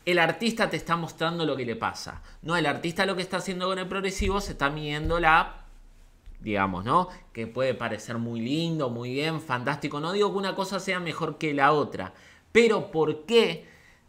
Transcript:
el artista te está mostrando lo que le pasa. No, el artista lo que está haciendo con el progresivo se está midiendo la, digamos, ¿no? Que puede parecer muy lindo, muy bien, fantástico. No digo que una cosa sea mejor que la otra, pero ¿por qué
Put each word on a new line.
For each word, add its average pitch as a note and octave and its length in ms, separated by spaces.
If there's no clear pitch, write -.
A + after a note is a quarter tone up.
el F3 140
artista G3 500
te D#3+ 80
está E3 180
mostrando E3 500
lo C#3 100
que B2+ 100
le A2+ 100
pasa. - 460
No, D#3+ 120
el D#3+ 120
artista E3+ 400
lo G3 80
que F#3 80
está F#3 140
haciendo F3+ 300
con F#3+ 120
el F#3 80
progresivo F#3+ 540
se F3 100
está C#3 180
midiendo D3+ 500
la, E3+ 440
digamos, G2 440
¿no? E3+ 220
Que A2+ 140
puede B2+ 260
parecer A2+ 440
muy A#2 240
lindo, D#3 480
muy A#2+ 240
bien, D3+ 280
fantástico. C#3 580
No D#3+ 120
digo G3+ 200
que F3+ 60
una F#3+ 160
cosa F#3+ 260
sea F3+ 200
mejor D#3 400
que D#3 140
la C#3+ 180
otra, G#2+ 420
pero G#3+ 400
¿por D3+ 340
qué G3+ 480